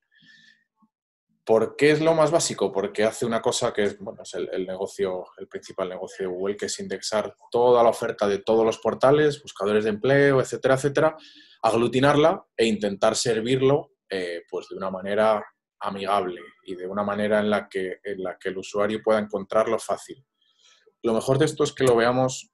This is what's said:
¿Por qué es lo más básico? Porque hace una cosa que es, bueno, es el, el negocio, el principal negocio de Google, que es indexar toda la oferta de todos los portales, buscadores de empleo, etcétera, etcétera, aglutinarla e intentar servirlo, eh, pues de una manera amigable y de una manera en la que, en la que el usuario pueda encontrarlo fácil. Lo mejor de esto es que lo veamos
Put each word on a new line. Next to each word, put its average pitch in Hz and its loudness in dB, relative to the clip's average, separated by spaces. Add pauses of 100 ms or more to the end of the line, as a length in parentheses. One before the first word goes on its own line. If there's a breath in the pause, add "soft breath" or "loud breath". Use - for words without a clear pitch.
(1400 soft breath)
¿Por 110 2
qué 151 4
es 147 2
lo 165 2
más 156 2
básico? 107 0
Porque 101 -2
hace - -2
una 113 -2
cosa 117 -2
que 104 0
es, 98 -4
bueno, 98 -14
es - -16
el, 90 -6
el 92 -4
negocio, 92 -6 (120)
el 98 -16
principal 95 -10
negocio 90 -8
de 90 -6
Google, 98 -4
que 101 -8
es - -8
indexar 101 -6 (160)
toda 120 6
la 113 6
oferta 110 -2
de 101 0
todos 113 2
los 113 -2
portales, 135 2
buscadores 104 -2
de 110 0
empleo, 135 4
etcétera, 127 0
etcétera, 147 0 (460 loud breath)
aglutinarla 139 4 (120)
e 117 2
intentar 104 0
servirlo, 131 0 (180)
eh, 87 -6
pues 87 -10
de 90 -12
una 95 -6
manera 104 0 (340)
amigable 95 -4 (240)
y 92 -12
de 90 -10
una 101 -4
manera 104 0
en 104 0
la 101 -2
que, 92 -6
en 95 -10
la 90 -8
que 95 -8
el 92 -8
usuario 104 -4
pueda 110 2
encontrarlo 110 -2
fácil. - -10 (760 soft breath)
Lo 113 0
mejor 131 0
de 156 4
esto 151 0
es 143 -2
que 135 -2
lo 123 6
veamos 123 0